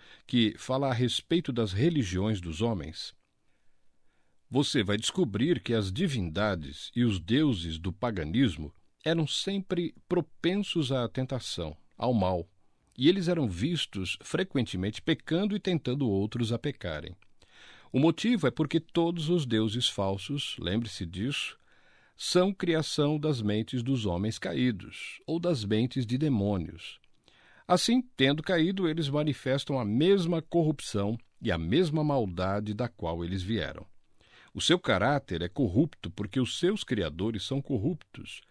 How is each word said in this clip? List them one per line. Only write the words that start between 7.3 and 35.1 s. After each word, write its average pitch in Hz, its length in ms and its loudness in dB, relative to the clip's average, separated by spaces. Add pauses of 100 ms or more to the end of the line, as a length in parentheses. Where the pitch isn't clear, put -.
do 85 160 -4
paganismo 87 800 -2 (300)
eram 160 220 2
sempre 190 720 -4 (120)
propensos 175 840 0
à 127 160 0
tentação, 117 680 -4 (220)
ao 123 160 2
mal, 92 340 2 (500)
e 131 120 6
eles 185 180 2
eram 165 220 2
vistos 98 720 -2
frequentemente 113 800 -2
pecando 180 540 0
e 208 40 -4
tentando 143 480 0
outros 107 440 0
a 117 80 -2
pecarem. 80 560 -8 (760)
O 131 80 2
motivo 170 480 4
é - 40 4
porque 160 280 0
todos 170 480 0
os 170 180 2
deuses 110 440 0
falsos, 98 720 -4
lembre-se 98 460 -4
disso, 95 520 -6 (580)
são 185 380 2
criação 151 640 0
das 147 220 0
mentes 110 400 0
dos 120 240 0
homens 95 320 0
caídos, - 880 -4
ou 165 140 -2
das 165 260 0
mentes 113 400 2
de 120 120 0
demônios. 101 840 0 (680)
Assim, 233 360 4 (120)
tendo 143 280 4
caído, 185 440 2
eles 156 220 0
manifestam 139 680 0
a 120 40 -2
mesma 165 580 4
corrupção 135 760 0 (240)
e 110 100 0
a 85 60 2
mesma 147 460 2
maldade 104 680 0
da 117 140 -4
qual 85 380 -6
eles 92 160 -4
vieram. 90 440 -4 (680)
O - 80 -8
seu 175 160 4
caráter 107 640 0